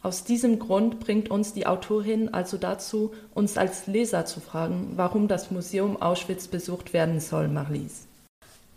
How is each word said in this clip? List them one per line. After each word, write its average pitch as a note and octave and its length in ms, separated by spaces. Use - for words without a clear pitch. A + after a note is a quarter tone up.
Aus F#3 220
diesem A#3 340
Grund A3 400
bringt G#3+ 320
uns G#3 220
die G3 120
Autorin G#3+ 680
also F3+ 240
dazu, G3+ 560
uns G#3 240
als F#3+ 300
Leser G3 380
zu - 160
fragen, E3 560
warum G3+ 320
das F#3+ 200
Museum F#3+ 520
Auschwitz F3+ 480
besucht F3 420
werden E3 300
soll, D#3 260
Marlies. D3 580